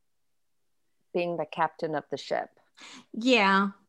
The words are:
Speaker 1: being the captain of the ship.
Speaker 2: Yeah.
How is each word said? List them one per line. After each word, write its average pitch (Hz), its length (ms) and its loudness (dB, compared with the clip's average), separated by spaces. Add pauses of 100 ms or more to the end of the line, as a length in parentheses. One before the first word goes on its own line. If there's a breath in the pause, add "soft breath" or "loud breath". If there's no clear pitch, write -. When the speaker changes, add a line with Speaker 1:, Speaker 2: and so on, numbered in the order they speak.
(1120)
Speaker 1:
being 175 240 -4
the 156 80 -6
captain 160 500 -6
of 139 140 -4
the 139 80 -8
ship. - 320 -6 (640 loud breath)
Speaker 2:
Yeah. 202 560 4 (200)